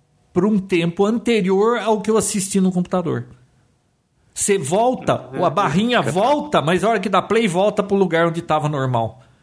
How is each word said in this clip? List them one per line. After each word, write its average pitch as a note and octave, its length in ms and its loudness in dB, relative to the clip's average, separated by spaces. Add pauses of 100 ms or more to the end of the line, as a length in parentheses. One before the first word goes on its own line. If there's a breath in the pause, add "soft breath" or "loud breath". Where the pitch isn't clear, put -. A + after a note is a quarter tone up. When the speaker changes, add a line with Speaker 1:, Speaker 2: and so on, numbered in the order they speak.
(340)
Speaker 1:
pra F#3 140 2
um G#3+ 100 2
tempo F3 480 0
anterior A3 720 0
ao G#3+ 240 -2
que G#3 80 -6
eu A3 80 4
assisti G3 420 -2
no F#3 120 2
computador. F3 560 -4 (1040)
Você G3 240 0
volta, F3+ 760 -2
Speaker 2:
É, D#3+ 100 -4
Speaker 1:
a E3+ 60 2
barrinha G3 520 0
Speaker 2:
fica B2+ 100 -2
Speaker 1:
volta, A3+ 500 0
mas E3 220 0
a G#3+ 60 2
hora A3+ 100 2
que G3 100 -4
dá F#3+ 120 2
play, A3+ 260 0
volta G3 360 0
pro G3 120 -2
lugar E3+ 320 2
onde E3 140 -4
tava D3+ 260 0
normal. B2+ 540 -2 (220 soft breath)